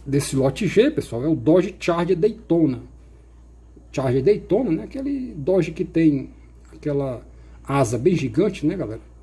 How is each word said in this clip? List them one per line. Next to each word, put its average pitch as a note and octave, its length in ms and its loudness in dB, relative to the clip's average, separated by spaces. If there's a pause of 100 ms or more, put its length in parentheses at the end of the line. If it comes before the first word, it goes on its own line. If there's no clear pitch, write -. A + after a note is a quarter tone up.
desse C#3 300 -2
lote C3+ 300 0
G, A#3 240 4
pessoal, A#2 340 -6
é D3+ 40 0
o D#3+ 60 2
Dodge D#3+ 440 2
Charger E3+ 380 0
Daytona. D#3+ 640 0 (1120)
Charger C3 300 0
Daytona, G3+ 480 2
né? F#3 140 -2
Aquele C4 520 -8
Dodge E3 360 0
que F3+ 120 -6
tem D#3 460 2 (420)
aquela C#3 480 -4 (420)
asa B2+ 360 0
bem E3 160 2
gigante, C#3+ 500 -2
né, E3+ 120 0
galera? A2+ 260 -8 (200)